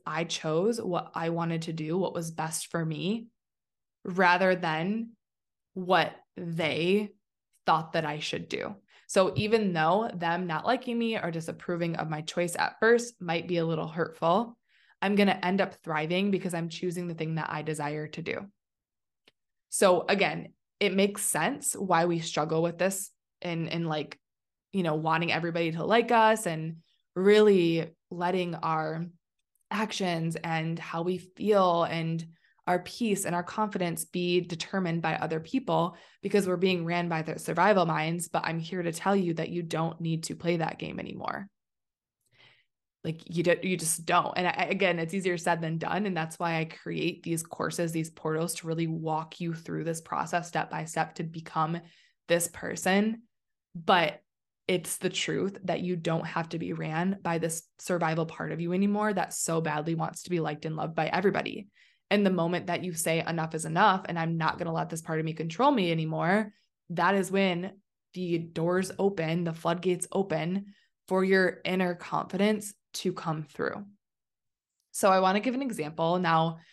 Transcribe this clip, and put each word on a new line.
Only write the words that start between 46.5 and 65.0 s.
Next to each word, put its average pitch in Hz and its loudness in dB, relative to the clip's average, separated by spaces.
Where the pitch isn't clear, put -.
I 160 0
create 165 -6
these 165 -4
courses, 165 -4
these 160 -2
portals, 160 -4
to - -10
really 165 -2
walk 160 -4
you 170 -4
through 160 -6
this 165 -4
process 165 -2
step - -2
by 160 -6
step 160 -2
to 185 -6
become 165 -4
this 170 2
person. 196 0
But 170 2
it's 180 0
the 180 -2
truth 175 -2
that 175 -2
you 180 -2
don't 165 -2
have 165 -4
to 165 -6
be 175 -6
ran 160 -2
by 165 0
this 165 -4
survival 165 0
part 160 -8
of 165 -6
you 170 -2
anymore 202 2
that - -2
so 165 -2
badly 156 -2
wants 160 -4
to - -10
be 175 0
liked 151 -4
and 160 -4
loved 156 -6
by 160 0
everybody. 185 0
And 202 4
the 185 6
moment 175 0
that 175 -2
you 180 -6
say, 160 0
"Enough 160 -4
is 160 -4
enough, 185 4
and 175 -4
I'm 165 0
not 160 0
gonna 165 -4
let 160 -2
this 160 -8